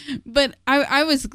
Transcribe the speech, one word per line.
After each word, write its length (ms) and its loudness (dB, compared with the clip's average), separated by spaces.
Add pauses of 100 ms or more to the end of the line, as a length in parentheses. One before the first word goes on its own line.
(260)
But 300 0 (120)
I, 160 4
I 200 0
was, 320 0